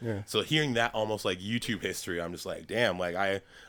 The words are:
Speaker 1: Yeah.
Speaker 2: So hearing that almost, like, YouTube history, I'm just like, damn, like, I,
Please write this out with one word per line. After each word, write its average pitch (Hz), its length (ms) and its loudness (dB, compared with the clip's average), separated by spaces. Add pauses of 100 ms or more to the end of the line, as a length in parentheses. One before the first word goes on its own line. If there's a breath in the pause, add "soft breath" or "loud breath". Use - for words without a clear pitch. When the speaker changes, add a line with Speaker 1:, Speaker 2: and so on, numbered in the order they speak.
Speaker 1:
Yeah. 110 260 -2
Speaker 2:
So 107 160 2
hearing 147 320 2
that 117 200 2
almost, 107 300 0
like, 92 160 2
YouTube 110 420 -2
history, 90 380 -2
I'm 85 120 -4
just 87 140 -8
like, 82 200 -6
damn, 104 320 2
like, 87 180 0
I, 98 240 2 (280 loud breath)